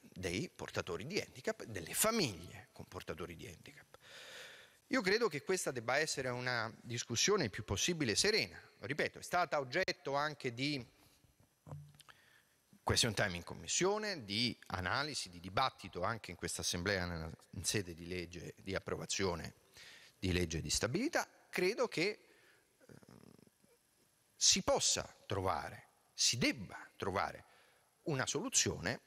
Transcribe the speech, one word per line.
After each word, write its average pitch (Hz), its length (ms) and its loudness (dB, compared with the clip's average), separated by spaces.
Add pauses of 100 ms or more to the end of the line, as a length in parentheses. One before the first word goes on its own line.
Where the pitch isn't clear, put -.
dei 90 480 -4
portatori 92 560 -4
di 190 140 -2
handicap, - 440 -6
delle 117 300 -8
famiglie 160 800 0
con - 160 -16
portatori 87 480 -8
di 80 100 -14
handicap. - 540 -18 (880)
Io 262 140 2
credo 208 260 4
che 147 160 -4
questa 185 260 0
debba 123 280 2
essere 147 320 2
una 123 520 0
discussione 120 640 2
il 110 80 2
più 107 120 -6
possibile 127 520 2
serena. 190 440 2 (200)
Ripeto, 143 400 -2
è - 20 -12
stata 170 380 2
oggetto 139 560 0
anche 143 360 0
di 131 320 -2 (2000)
question 113 320 4
time 98 240 2
in 85 60 -6
commissione, 190 840 0
di 107 420 0
analisi, 101 640 0
di 87 100 -14
dibattito 95 640 -2
anche 104 300 -2
in 85 60 -10
questa - 240 -4
assemblea 95 440 0
nella, 82 260 -4 (200)
in - 120 -8
sede 90 300 0
di 82 140 -12
legge, 87 500 -8
di - 160 -6
approvazione 87 800 -2 (640)
di 92 140 0
legge 87 300 2
di 71 100 -2
stabilità. 202 580 0 (200)
Credo 220 380 0
che, 185 320 -2 (680)
ehm, - 440 -20 (1040)
si - 280 6
possa - 400 4 (240)
trovare, 90 600 0 (260)
si - 240 4
debba 160 400 0 (180)
trovare 92 500 -2 (580)
una 131 220 0
soluzione 110 800 0